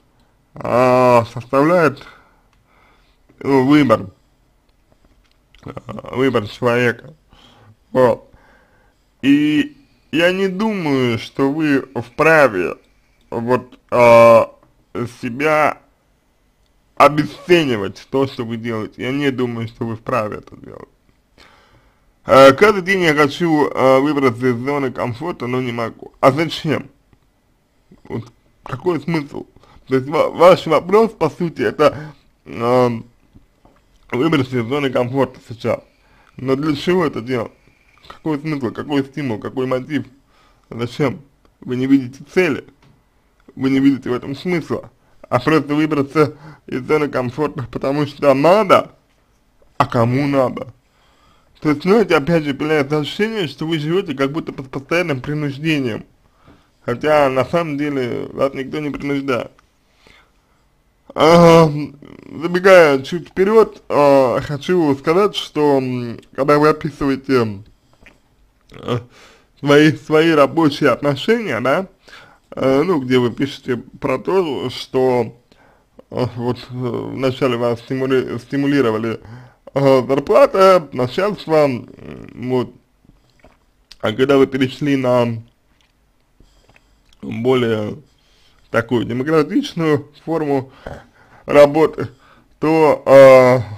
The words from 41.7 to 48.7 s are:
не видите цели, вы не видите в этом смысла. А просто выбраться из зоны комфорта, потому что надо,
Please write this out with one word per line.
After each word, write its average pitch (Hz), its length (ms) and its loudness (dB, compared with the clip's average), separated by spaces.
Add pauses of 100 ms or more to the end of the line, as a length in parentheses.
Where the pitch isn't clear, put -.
не 131 100 -4
видите 135 460 0
цели, 165 320 -2 (880)
вы 131 140 -4
не 135 120 2
видите 135 280 2
в 123 60 -2
этом 135 200 -8
смысла. 175 560 -6 (380)
А 120 120 0
просто 147 340 0
выбраться 151 640 0 (280)
из 123 200 -10
зоны 151 220 0
комфорта, 135 640 -6
потому 143 360 -4
что 143 260 0
надо, 165 600 2 (840)